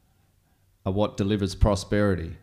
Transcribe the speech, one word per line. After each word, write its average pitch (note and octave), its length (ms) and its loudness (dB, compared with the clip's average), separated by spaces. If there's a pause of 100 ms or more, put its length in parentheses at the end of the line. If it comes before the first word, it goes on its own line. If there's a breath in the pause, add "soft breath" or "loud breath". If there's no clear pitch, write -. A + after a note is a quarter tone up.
(840)
are G2 80 -2
what G#2 240 0
delivers G2 380 0
prosperity F#2+ 880 0